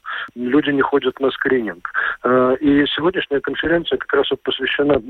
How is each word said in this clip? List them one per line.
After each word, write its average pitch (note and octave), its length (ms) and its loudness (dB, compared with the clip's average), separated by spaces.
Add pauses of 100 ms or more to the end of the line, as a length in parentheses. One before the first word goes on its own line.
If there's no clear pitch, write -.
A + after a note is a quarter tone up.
(340)
Люди B2 360 0
не C#3 120 2
ходят C3+ 380 0
на C3+ 100 2
скрининг. A2+ 600 -2 (320)
Э, B2+ 380 4
и C#3+ 260 4
сегодняшняя D3+ 540 -2
конференция D#3 580 -2
как - 140 -10
раз C#3 180 2
вот C3+ 120 -2
посвящена C3+ 680 0